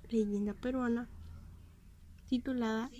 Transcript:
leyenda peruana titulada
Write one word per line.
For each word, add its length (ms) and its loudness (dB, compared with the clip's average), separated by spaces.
leyenda 440 4
peruana 560 2
titulada 640 2